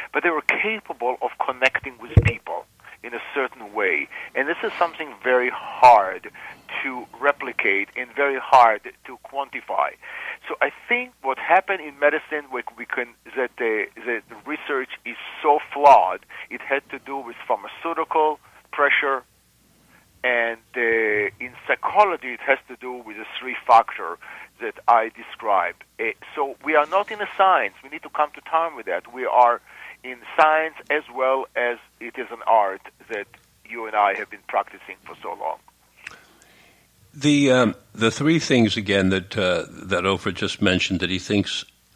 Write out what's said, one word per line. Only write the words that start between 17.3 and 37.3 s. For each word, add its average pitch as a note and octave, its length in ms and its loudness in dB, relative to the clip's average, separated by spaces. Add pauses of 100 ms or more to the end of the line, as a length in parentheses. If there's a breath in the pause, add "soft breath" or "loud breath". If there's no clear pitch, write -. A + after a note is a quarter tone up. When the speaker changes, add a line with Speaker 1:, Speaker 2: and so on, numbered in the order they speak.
Speaker 1:
pharmaceutical D3+ 920 -2 (320 soft breath)
pressure, C#3 520 0 (1000)
and, A#2 360 0 (160)
uh, B2+ 40 -2 (600)
in B2 140 -12 (140)
psychology, E3 640 0
it A2+ 60 -12
has C3+ 180 2 (120)
to B2 80 -16
do B2+ 160 -12
with A2 240 -14
the G#2+ 80 -14 (120)
three B2 200 -8 (100)
factor G#2+ 500 4 (440 loud breath)
that A2 140 -8 (120)
I A2+ 300 4
described. F#2+ 640 -2 (160)
Uh, A2+ 120 -2 (220)
so C#3 300 -6
we D3+ 120 -2
are D3 100 4
not G3 260 -2
in G#3 100 -10
a F#3+ 140 -6
science. E3+ 480 2
We C3+ 60 -20
need D#3 140 -14
to D#3 60 -16
come D3 220 -2
to C#3 100 -20
terms D#3+ 360 -4
with A2 80 -14
that. F#2 280 -6
We B2+ 120 -8
are A#2+ 340 4 (440 loud breath)
in B2+ 160 -14 (180)
science D#3 380 4 (140)
as D3+ 140 0 (100)
well C3 340 0 (100)
as A#2+ 200 -2 (220)
it A#2 180 -12
is A#2 140 -8
an A#2 160 -14
art G2+ 340 2 (280)
that G2+ 180 -8 (420)
you A2+ 160 -10
and G#2+ 100 -8
I G2+ 200 4
have G#2 140 -10
been G#2 180 -20
practicing G2 560 -6
for F2 180 -16
so F2 120 -10
long. D#2+ 240 -8 (1600 soft breath)
Speaker 2:
The, C#3+ 380 2